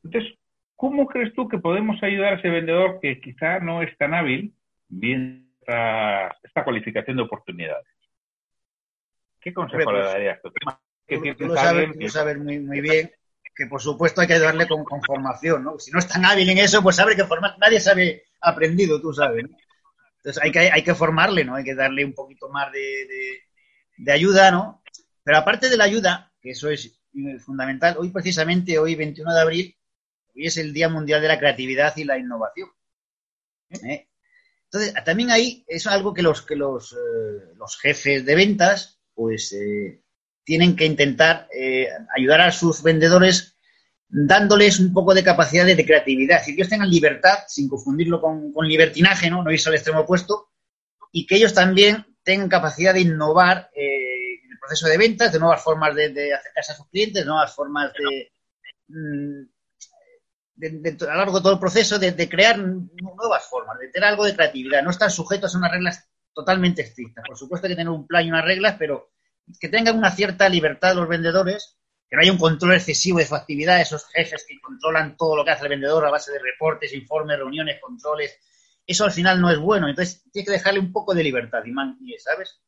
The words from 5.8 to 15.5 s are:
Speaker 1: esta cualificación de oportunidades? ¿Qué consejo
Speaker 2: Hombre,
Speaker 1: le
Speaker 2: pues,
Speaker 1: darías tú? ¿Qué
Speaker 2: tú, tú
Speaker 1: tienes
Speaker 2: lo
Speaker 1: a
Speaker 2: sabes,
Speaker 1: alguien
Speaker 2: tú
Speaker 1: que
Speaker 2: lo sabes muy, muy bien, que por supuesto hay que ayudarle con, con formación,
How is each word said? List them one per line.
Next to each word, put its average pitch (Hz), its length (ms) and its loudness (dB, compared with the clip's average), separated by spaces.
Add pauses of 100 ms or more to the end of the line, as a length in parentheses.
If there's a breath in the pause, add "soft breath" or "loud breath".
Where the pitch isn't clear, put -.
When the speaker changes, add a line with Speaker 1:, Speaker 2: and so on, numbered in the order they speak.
Speaker 1:
esta - 220 -6
cualificación 113 540 -6
de 120 60 -4
oportunidades? 87 640 -12 (1500)
¿Qué 175 120 -14
consejo 156 360 -4
Speaker 2:
Hombre, 101 80 0
Speaker 1:
le 98 60 0
Speaker 2:
pues, 95 100 -4
Speaker 1:
darías 98 280 -4
tú? 90 100 -16 (540)
¿Qué 160 120 -6
Speaker 2:
tú, 160 60 -8
tú 143 120 -8
Speaker 1:
tienes 175 120 -8
Speaker 2:
lo 170 60 -2
Speaker 1:
a 151 40 0
Speaker 2:
sabes, 139 140 2
Speaker 1:
alguien 160 220 0
Speaker 2:
tú - 60 -16
Speaker 1:
que 107 60 -10
Speaker 2:
lo 107 60 -6
sabes 151 260 -4
muy, 147 220 -8
muy 143 220 -8
bien, 156 300 0 (440)
que 127 100 -10
por 127 160 -10
supuesto 156 400 -2
hay 170 60 2
que 170 80 2
ayudarle 160 320 2
con, 156 180 -4
con 143 160 -10
formación, 135 640 -4